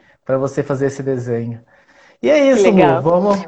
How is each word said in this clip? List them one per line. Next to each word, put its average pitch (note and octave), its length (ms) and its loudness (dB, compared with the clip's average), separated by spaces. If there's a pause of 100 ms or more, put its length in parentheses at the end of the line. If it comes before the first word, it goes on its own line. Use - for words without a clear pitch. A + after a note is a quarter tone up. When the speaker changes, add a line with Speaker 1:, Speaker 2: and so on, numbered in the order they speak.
(260)
Speaker 1:
pra C3+ 120 -2
você C3+ 240 -4
fazer C#3 260 -2
esse C3+ 140 -8
desenho. A#2+ 600 -6 (600)
E B3 80 0
é C#4 220 4
isso, B3+ 140 4
Speaker 2:
Que A3+ 60 4
legal. F3+ 260 4
Speaker 1:
Lu, - 60 -4
vamos F#3+ 440 0